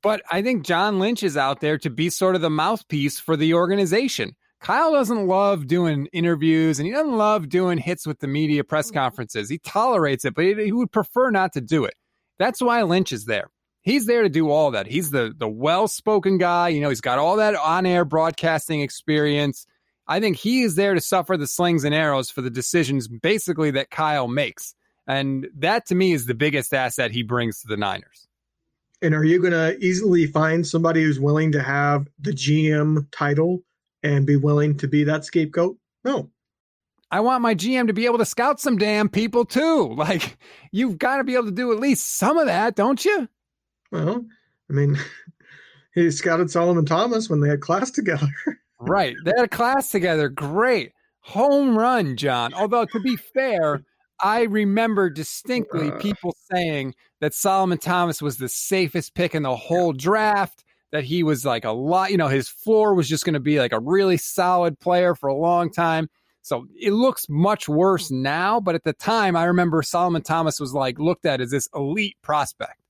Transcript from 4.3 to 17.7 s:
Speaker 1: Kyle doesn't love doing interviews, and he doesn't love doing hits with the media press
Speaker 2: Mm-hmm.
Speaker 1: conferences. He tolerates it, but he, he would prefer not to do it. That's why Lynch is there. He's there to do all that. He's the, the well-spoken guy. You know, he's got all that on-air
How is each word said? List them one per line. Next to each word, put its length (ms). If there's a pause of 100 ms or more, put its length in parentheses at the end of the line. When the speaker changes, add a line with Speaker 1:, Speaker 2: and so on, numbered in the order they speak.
Speaker 1:
Kyle 320
doesn't 360
love 400
doing 460
interviews, 680
and 80
he 60
doesn't 240
love 320
doing 280
hits 300
with 120
the 80
media 360
press 240
Speaker 2:
Mm-hmm. 100
Speaker 1:
conferences. 520
He 100
tolerates 680
it, 80
but 120
he, 80 (120)
he 60
would 200
prefer 400
not 220
to 80
do 240
it. 100 (440)
That's 220
why 220
Lynch 280
is 140
there. 240 (320)
He's 240
there 180
to 60
do 200
all 220
that. 160
He's 240
the, 240
the 120
well-spoken 880
guy. 320
You 120
know, 80
he's 120
got 180
all 180
that 180
on-air 480